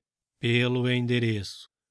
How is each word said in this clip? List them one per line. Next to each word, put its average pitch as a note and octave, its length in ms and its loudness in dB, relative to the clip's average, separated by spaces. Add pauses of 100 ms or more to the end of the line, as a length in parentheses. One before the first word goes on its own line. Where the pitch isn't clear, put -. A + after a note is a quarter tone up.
(380)
pelo B2 520 2
endereço. A#2+ 760 -2 (240)